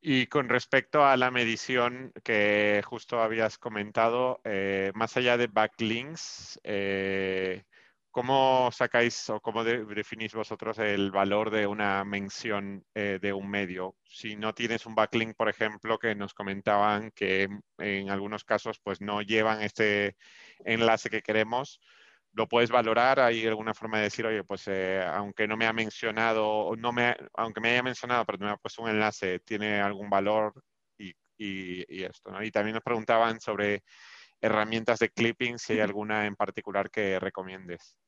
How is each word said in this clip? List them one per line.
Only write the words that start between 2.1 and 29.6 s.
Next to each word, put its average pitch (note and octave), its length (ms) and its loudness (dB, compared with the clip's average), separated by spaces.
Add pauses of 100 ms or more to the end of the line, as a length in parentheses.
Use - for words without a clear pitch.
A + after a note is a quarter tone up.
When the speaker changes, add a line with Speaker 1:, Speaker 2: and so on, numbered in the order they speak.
Speaker 1:
que G#2 640 2
justo A#2 380 -4
habías A2 340 0
comentado, A#2 880 0
eh, G2 500 -2
más A2 220 -2
allá B2 220 4
de A#2+ 80 2
backlinks, A2+ 1160 -2
eh, F#2+ 1000 -2 (480)
¿cómo C3 600 4
sacáis A#2+ 600 2
o G#2+ 100 -4
cómo A2+ 240 -2
de-, A#2 220 0
definís G#2+ 480 -8
vosotros A2 440 -6
el G2+ 320 2
valor G2 400 2
de G#2 160 2
una G2+ 380 0
mención, G2+ 800 -6 (100)
eh, G2+ 240 -2
de G2 140 -2
un G2 160 -6
medio? F#2 560 -4
Si - 320 -12
no A2 160 -4
tienes A#2 320 -2
un A2+ 100 -14
backlink, A2 420 2
por A2 120 2
ejemplo, A2 500 -2
que A2+ 160 0
nos G2+ 200 -8
comentaban G#2 800 2
que G2 360 0 (300)
en G2 320 -2
algunos G2+ 340 -4
casos, A2 400 -2
pues, G2 160 -4
no G#2 220 -4
llevan A2 400 2
este G#2 540 0 (500)
enlace A2+ 420 2
que G#2+ 140 -4
queremos, A2 580 -2 (560)
¿lo A2 120 0
puedes A#2+ 200 4
valorar? A#2+ 520 4
¿Hay A#2 260 4
alguna A2 280 -2
forma A2 240 -4
de G#2+ 120 4
decir, A2+ 160 -4
"Oye, A2 160 0
pues, F#2+ 240 -8
eh, F#2+ 400 0
aunque G2+ 400 -4
no G#2+ 100 -2
me A2+ 100 2
ha A2 60 2
mencionado, A2 720 0
o G#2+ 300 0
no A2+ 160 -2
me A#2+ 140 -2
ha, A#2+ 120 2 (180)
aunque A2 260 -4
me A2+ 100 2
haya B2 140 2
mencionado, B2 400 0
pero G2 140 -4
no G2 80 -4
me G#2 40 -2
ha G#2 60 -4
puesto - 260 -12
un A#2 60 -2
enlace, G#2+ 500 0
tiene G#2 420 -4